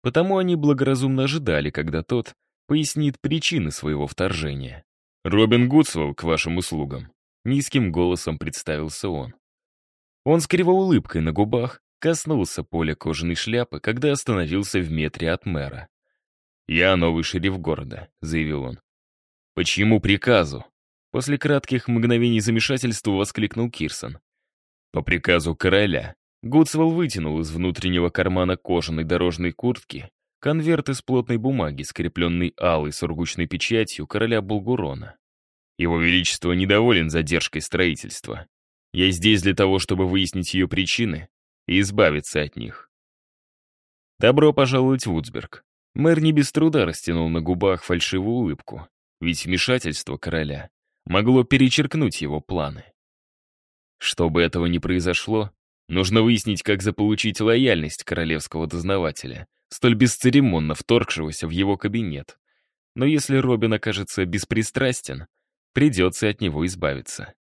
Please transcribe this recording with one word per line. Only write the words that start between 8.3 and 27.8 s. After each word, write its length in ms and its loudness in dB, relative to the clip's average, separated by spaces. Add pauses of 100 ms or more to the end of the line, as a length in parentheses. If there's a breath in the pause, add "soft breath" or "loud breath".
представился 720 -6
он. 240 -8 (880)
Он 160 4
с 60 -4
кривой 300 2
улыбкой 440 2
на 120 -2
губах 500 -2 (160)
коснулся 640 -2
поля 320 -2
кожаной 400 -4
шляпы, 440 -4
когда 340 0
остановился 680 -2
в 100 -4
метре 400 -2
от 140 -4
мэра. 440 -8 (760)
«Я 300 4
новый 260 2
шериф 360 -2
города», 500 -8 (140)
заявил 400 -2
он. 180 -12 (720)
«По 80 -2
чьему 380 2
приказу?» 640 2 (460)
После 260 -2
кратких 500 0
мгновений 540 2
замешательства 680 0
воскликнул 600 0
Кирсон. 500 -8 (760)
По 60 -2
приказу 520 2
короля 600 0 (280)
Гуцвелл 460 2
вытянул 520 -2
из 100 -4
внутреннего 580 0